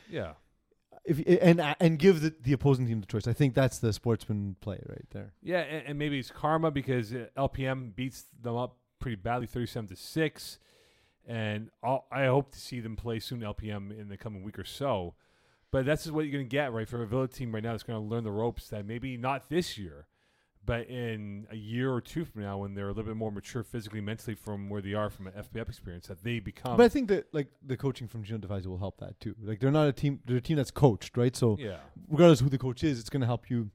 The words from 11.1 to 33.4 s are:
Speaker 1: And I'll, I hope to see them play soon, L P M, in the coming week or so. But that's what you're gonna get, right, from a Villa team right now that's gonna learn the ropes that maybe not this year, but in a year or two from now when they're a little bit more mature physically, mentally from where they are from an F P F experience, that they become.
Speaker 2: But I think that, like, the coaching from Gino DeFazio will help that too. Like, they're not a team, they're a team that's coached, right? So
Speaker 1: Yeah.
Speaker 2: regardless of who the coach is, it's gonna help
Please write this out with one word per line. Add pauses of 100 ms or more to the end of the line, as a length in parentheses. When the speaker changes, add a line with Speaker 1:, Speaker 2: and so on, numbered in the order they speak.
Speaker 1:
And (140)
I'll,
I
hope
to
see
them
play
soon,
L
P
M,
in
the
coming
week
or
so. (560)
But
that's
what
you're
gonna
get,
right,
from
a
Villa
team
right
now
that's
gonna
learn
the
ropes
that
maybe
not
this
year, (580)
but
in
a
year
or
two
from
now
when
they're
a
little
bit
more
mature
physically,
mentally
from
where
they
are
from
an
F
P
F
experience,
that
they
become.
Speaker 2:
But
I
think
that,
like, (180)
the
coaching
from
Gino
DeFazio
will
help
that
too.
Like,
they're
not
a
team,
they're
a
team
that's
coached,
right?
So
Speaker 1:
Yeah. (320)
Speaker 2:
regardless
of
who
the
coach
is,
it's
gonna
help